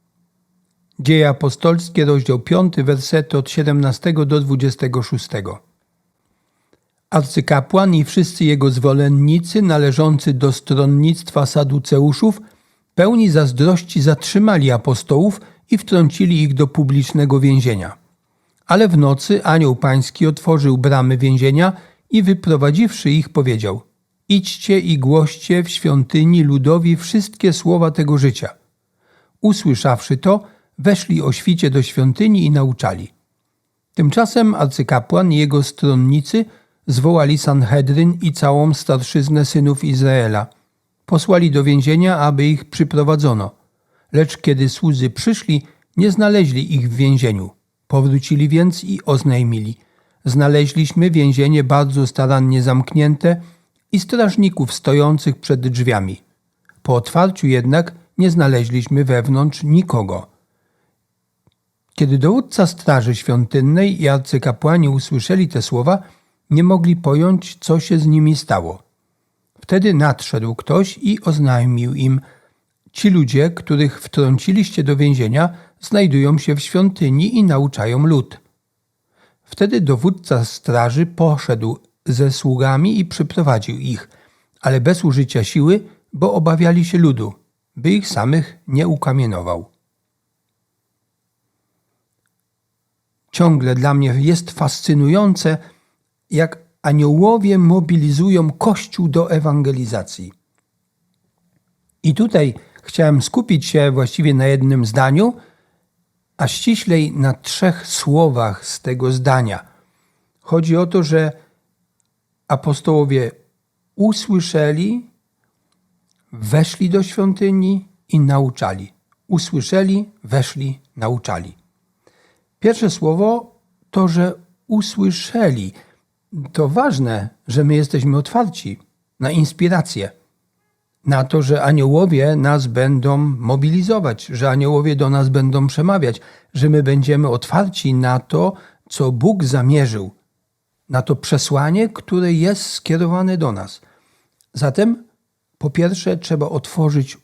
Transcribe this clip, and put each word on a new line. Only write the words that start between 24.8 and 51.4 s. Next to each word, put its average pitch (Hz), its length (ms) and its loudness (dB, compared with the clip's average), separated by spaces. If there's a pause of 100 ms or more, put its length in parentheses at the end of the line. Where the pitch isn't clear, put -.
głoście 156 640 0
w 170 60 -10
świątyni 156 760 2
ludowi 156 520 2
wszystkie 196 580 -2
słowa 165 380 0
tego 147 260 0
życia”. 135 320 -2 (920)
Usłyszawszy 139 760 0
to, 202 260 0 (340)
weszli 170 440 0
o 139 100 0
świcie 170 380 0
do 135 120 2
świątyni 170 640 0
i 147 60 2
nauczali. 117 600 -2 (800)
Tymczasem 214 640 2
arcykapłan 151 760 0
i 147 60 2
jego 147 260 0
stronnicy 139 840 0 (420)
zwołali 147 500 2
Sanhedryn 139 840 2
i 156 120 -2
całą 147 400 2
starszyznę 143 720 0
synów 143 380 0
Izraela. 131 640 0 (580)
Posłali 175 460 2
do 139 120 2
więzienia, 156 540 2
aby 147 280 0
ich 151 240 -2
przyprowadzono. 147 840 0 (600)
Lecz 147 260 0
kiedy 135 320 0
słudzy 131 400 -2
przyszli, 160 560 -2 (320)
nie 196 140 2
znaleźli 180 640 0
ich 123 140 0
w 117 60 -6
więzieniu. 120 540 0 (380)
Powrócili 139 600 0
więc 170 340 2
i - 220 -8
oznajmili: 120 720 -2 (480)
„Znaleźliśmy 147 840 2
więzienie 143 520 2